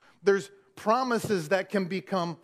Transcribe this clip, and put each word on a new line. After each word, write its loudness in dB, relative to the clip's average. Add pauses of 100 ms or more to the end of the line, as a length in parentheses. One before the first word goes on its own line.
(220)
There's 2 (260)
promises 0
that 0
can 0
become -4